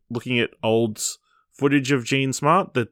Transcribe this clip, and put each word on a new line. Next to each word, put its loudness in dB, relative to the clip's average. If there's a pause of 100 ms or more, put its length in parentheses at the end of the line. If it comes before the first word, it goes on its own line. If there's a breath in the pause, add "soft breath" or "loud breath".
looking -4
at -2 (120)
old 0 (500)
footage 0
of 0
Jean -2
Smart 0
that -2